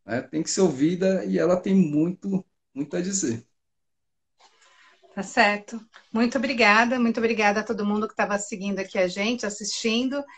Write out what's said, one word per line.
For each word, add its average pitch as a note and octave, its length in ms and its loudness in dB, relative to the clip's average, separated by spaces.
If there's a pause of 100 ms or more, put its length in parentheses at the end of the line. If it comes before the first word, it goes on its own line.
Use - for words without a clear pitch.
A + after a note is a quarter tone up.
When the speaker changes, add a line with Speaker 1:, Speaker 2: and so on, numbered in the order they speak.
Speaker 1:
né? A2+ 180 -4
Tem D#3+ 200 -6
que - 80 -6
ser G3 120 2
ouvida F3 640 2
e F#3+ 140 0
ela E3+ 180 4
tem F#3+ 180 0
muito, F3+ 680 0 (300)
muito C#3+ 220 -6
a F3 60 -2
dizer. C#3 440 -4 (1700)
Speaker 2:
Tá G3 80 -8
certo. G#3 580 0 (320)
Muito A3+ 260 2
obrigada, A#3 640 4
muito A#3 180 2
obrigada G#3+ 420 2
a G#3+ 40 -4
todo G3+ 220 -4
mundo G#3 200 0
que - 80 -8
tava G3+ 240 -2
seguindo G3 400 -6
aqui G3 200 -6
a F3+ 100 2
gente, G#3 380 -4
assistindo, A#3 760 -2 (160)